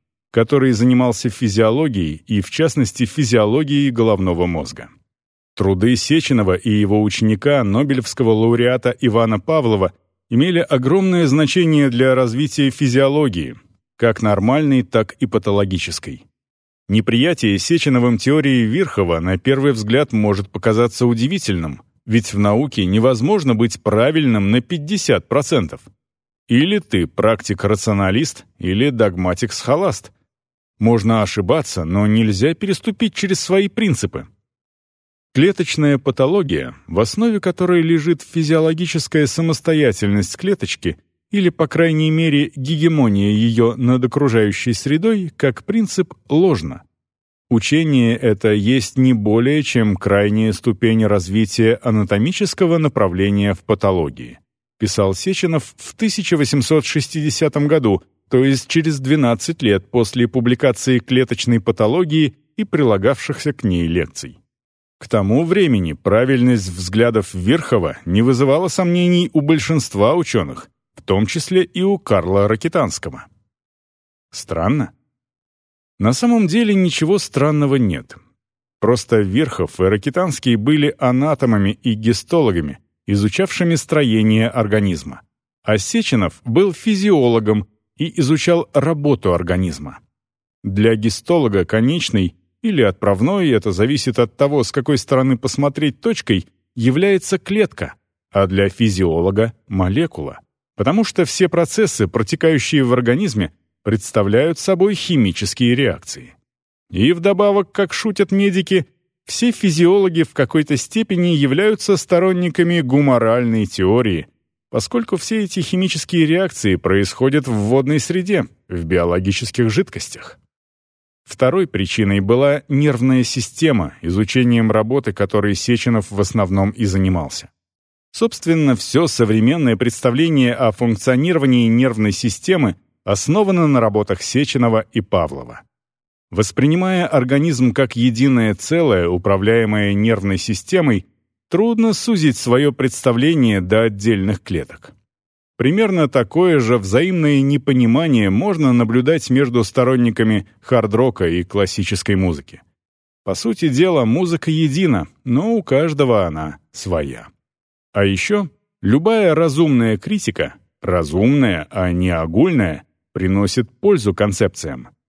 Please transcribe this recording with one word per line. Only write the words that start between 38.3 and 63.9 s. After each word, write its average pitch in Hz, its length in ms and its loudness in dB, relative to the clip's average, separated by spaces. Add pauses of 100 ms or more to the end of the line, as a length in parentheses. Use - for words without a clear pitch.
самостоятельность 143 1080 0
клеточки – - 640 -6 (320)
или, 196 180 2
по 165 180 -2
крайней 156 440 2
мере, 156 440 0
гегемония 135 800 2
её 113 440 2
над 123 280 2
окружающей 117 720 0
средой, 175 600 -2
как - 300 -2
принцип, 202 480 -2 (160)
ложна. 143 540 0 (680)
Учение 127 640 2
это 110 380 0
есть 113 460 0
не 131 160 4
более 117 480 0
чем 110 340 0
крайняя 104 560 0
ступень 113 540 0
развития 104 760 0
анатомического 127 960 0
направления 101 760 0
в - 60 -12
патологии, 76 800 -2 (380)
писал 98 360 0
Сеченов 170 640 -4
в - 160 -20
тысяча 202 420 -2
восемьсот 147 480 0
шестидесятом 147 800 -2
году, 131 360 2 (260)
то 127 160 2
есть 135 240 0
через 156 320 0
двенадцать 131 640 0
лет 101 280 0
после 120 380 0
публикации 123 720 0
клеточной 120 600 0
патологии 147 760 0 (220)
и 214 60 -2
прилагавшихся 135 880 0
к - 100 -16
ней 87 220 0
лекций. 82 520 -6 (600)